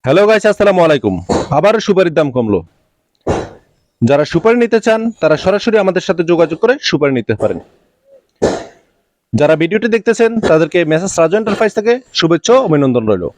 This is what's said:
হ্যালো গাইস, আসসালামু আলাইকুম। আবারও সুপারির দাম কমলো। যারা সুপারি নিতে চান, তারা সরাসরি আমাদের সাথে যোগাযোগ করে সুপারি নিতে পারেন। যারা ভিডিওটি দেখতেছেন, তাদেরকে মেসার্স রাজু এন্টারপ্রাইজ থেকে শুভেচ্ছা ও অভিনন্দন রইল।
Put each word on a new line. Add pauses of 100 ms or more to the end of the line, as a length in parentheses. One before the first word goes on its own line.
হ্যালো
গাইস,
আসসালামু
আলাইকুম। (440)
আবারও
সুপারির
দাম
কমলো। (1500)
যারা
সুপারি
নিতে
চান, (200)
তারা
সরাসরি
আমাদের
সাথে
যোগাযোগ
করে (140)
সুপারি
নিতে
পারেন। (1700)
যারা
ভিডিওটি
দেখতেছেন, (200)
তাদেরকে (120)
মেসার্স
রাজু
এন্টারপ্রাইজ
থেকে (260)
শুভেচ্ছা
ও
অভিনন্দন
রইল। (120)